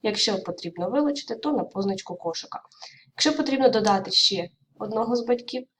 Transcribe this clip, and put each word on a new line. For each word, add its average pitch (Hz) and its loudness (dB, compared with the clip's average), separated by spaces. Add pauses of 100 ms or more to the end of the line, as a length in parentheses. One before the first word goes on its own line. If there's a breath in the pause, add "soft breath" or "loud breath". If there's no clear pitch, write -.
якщо 208 0
потрібно 175 -6
вилучити, 285 0
то 294 -2
на 214 0
позначку 196 -4
кошика. - -8 (480 loud breath)
Якщо 302 0
потрібно 269 4
додати 202 2
ще 175 2 (300)
одного 220 0
з 233 0
батьків 247 -2 (120)